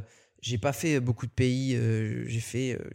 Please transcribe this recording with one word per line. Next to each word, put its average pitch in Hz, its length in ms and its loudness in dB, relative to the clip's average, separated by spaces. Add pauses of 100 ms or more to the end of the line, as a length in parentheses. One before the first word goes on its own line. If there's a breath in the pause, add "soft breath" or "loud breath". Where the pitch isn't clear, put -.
(420 soft breath)
j'ai 117 160 -2
pas 135 160 2
fait 151 280 2
beaucoup 123 240 0
de 117 60 -4
pays. 131 440 2
Euh, 113 520 0
j'ai 117 120 -2
fait, 123 400 -4
euh, 50 160 -10